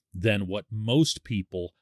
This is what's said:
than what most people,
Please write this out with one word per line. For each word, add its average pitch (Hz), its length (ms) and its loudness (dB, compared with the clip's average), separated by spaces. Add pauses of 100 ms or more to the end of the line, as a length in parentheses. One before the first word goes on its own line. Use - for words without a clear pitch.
(140)
than 101 340 0
what 98 220 -4
most 113 540 0
people, 92 580 -6